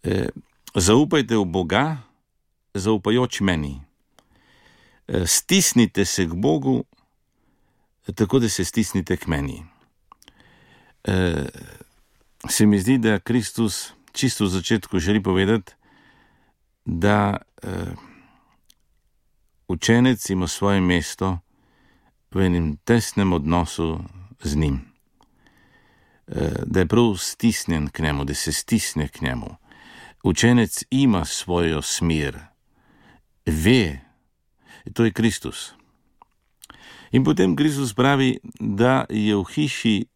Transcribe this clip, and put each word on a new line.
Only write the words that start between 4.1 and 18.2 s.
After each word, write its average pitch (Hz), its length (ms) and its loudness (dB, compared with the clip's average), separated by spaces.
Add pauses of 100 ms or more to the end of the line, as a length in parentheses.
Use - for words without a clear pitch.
Eh, 90 180 -2
stisnite 120 800 2
se 90 220 -2
k 82 80 -6
Bogu, 135 500 -2 (1300)
tako 110 260 2
da 117 100 4
se 95 160 -2
stisnite 95 520 -2
k - 100 -12
meni. 71 380 -4 (1400)
Eh, 90 400 0 (1040)
se - 180 4
mi 104 120 6
zdi, 123 200 2
da 110 200 2
Kristus 113 760 -4 (200)
čisto - 320 -2
v 95 40 2
začetku 95 500 -2
želi 98 240 0
povedati, 95 500 0 (1120)
da, 101 520 0 (260)
eh, 90 320 -8 (1700)